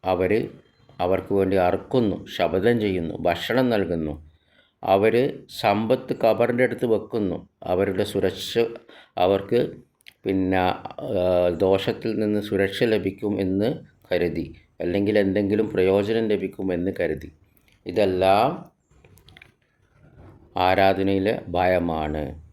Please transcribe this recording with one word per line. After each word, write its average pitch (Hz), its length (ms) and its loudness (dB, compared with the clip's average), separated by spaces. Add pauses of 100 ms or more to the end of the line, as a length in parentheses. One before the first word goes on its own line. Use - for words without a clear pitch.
അവർ 92 280 0 (680)
അവർക്ക് 92 340 0
വേണ്ടി 95 220 2
അറുക്കുന്നു, 92 600 0 (100)
ശപഥം 92 540 0
ചെയ്യുന്നു, 92 380 -2
ഭക്ഷണം 113 520 0
നൽകുന്നു, 82 440 -2 (680)
അവർ 101 320 4 (340)
സമ്പത്ത് 110 760 0
ഖബറിൻ്റെ 120 420 2
അടുത്ത് 120 220 -2
വെക്കുന്നു, 104 640 -2 (140)
അവരുടെ 92 420 0
സുരക്ഷ, 95 540 -2 (600)
അവർക്ക് 98 420 2 (600)
പിന്നെ, 95 360 0
ആ, 90 120 2 (840)
ദോഷത്തിൽ 98 600 0
നിന്ന് 104 240 0
സുരക്ഷ 98 400 -2
ലഭിക്കും 104 580 -2
എന്ന് 98 280 0 (440)
കരുതി, 82 340 -2 (340)
അല്ലെങ്കിൽ 98 380 0
എന്തെങ്കിലും 101 500 2
പ്രയോജനം 101 600 2
ലഭിക്കും 95 460 -2
എന്ന് 90 160 -2 (100)
കരുതി. 80 300 -4 (560)
ഇതെല്ലാം 95 640 2 (2000)
ആരാധനയിലെ 95 800 2 (140)
ഭയമാണ്. 85 760 0 (280)